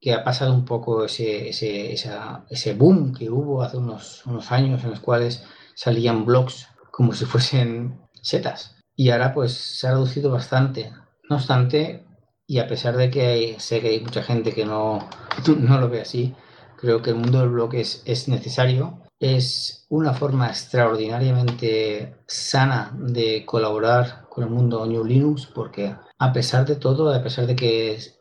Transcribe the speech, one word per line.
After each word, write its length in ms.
que 120
ha 120
pasado 280
un 120
poco 400
ese, 460
ese, 420
esa, 580
ese 240
boom 380
que 180
hubo 320
hace 140
unos, 500
unos 240
años 320
en 80
los 100
cuales 440
salían 480
blogs 420
como 220
si 140
fuesen 760
setas. 540
Y 140
ahora, 240
pues, 180
se 340
ha 60
reducido 400
bastante. 580
No 80
obstante, 720
y 120
a 80
pesar 300
de 140
que 160
hay, 320
sé 220
que 80
hay 120
mucha 220
gente 300
que 120
no, 440
<laughs> 120
no 200
lo 120
ve 100
así, 340
creo 260
que 80
el 60
mundo 240
del 100
blog 240
es, 320
es 200
necesario. 760
Es 680
una 240
forma 360
extraordinariamente 1700
sana 720
de 480
colaborar 840
con 140
el 60
mundo 340
New 200
Linux, 420
porque 480
a 160
pesar 320
de 100
todo, 360
a 100
pesar 240
de 100
que 420